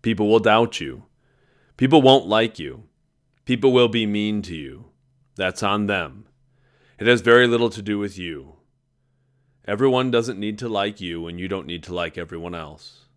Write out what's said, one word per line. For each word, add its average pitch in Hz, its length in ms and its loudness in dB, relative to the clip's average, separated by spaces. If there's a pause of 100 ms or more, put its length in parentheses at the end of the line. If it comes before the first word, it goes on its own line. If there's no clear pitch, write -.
People 107 300 -2
will 113 80 6
doubt 113 420 2
you. 69 240 -12 (720)
People 139 240 4
won't 131 260 6
like 110 320 0
you. 71 260 -14 (600)
People 127 280 2
will 123 160 6
be 110 180 -2
mean 104 360 -2
to 95 120 -12
you. 69 320 -14 (480)
That's 95 300 -4
on 101 220 0
them. 95 400 -6 (720)
It 107 100 0
has 120 140 4
very 120 260 6
little 117 220 0
to 107 120 -14
do 104 160 -4
with 101 180 -8
you. 78 380 -12 (1120)
Everyone 127 460 0
doesn't 117 260 -2
need 104 200 -8
to 123 100 -10
like 104 320 -4
you, 85 260 -8
and 85 140 -12
you 92 80 -8
don't 92 180 -8
need 85 180 -10
to 90 100 -12
like 85 220 -6
everyone 87 380 -12
else. 78 520 -16 (100)